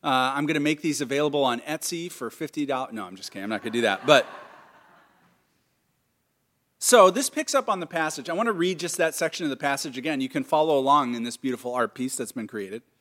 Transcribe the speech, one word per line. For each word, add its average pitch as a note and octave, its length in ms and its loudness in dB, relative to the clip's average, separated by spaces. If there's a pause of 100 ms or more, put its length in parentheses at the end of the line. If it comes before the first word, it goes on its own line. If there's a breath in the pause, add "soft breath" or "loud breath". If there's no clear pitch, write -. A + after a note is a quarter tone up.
Uh, C3 320 2
I'm D3 120 -2
gonna D#3 120 0
make D3+ 220 0
these D3 220 -2
available C#3+ 420 0
on A#2+ 160 0
Etsy E3 500 -8
for A#2 200 -10
fifty D3+ 360 -6
dollars. C3 280 -4
No, G#2+ 100 -8
I'm F#2 100 -14
just F#2+ 160 -14
kidding. G2 140 -12
I'm G#2 60 -6
not G#2+ 100 -4
gonna A#2 100 -8
do A#2 120 -2
that. G2+ 240 2
But C3+ 200 6 (2500)
so G3+ 300 8
this B3 180 -2
picks - 260 -6
up C4+ 140 0
on G3 120 0
the E3 60 -6
passage. D#3 440 -4
I - 20 -2
wanna A3 200 0
read F3 280 0
just E3 160 -6
that D#3+ 180 2
section E3 300 -4
of D3 60 0
the C3 60 -4
passage C#3 420 -4
again. C3+ 240 -2
You C3 80 -4
can C#3+ 120 -4
follow D#3 360 2
along C3+ 360 4
in A#2 100 -4
this A#2 120 -6
beautiful B2 380 -4
art A#2+ 200 0
piece B2+ 220 -6
that's A#2+ 160 -6
been A2+ 140 -8
created. G#2 360 -8 (180)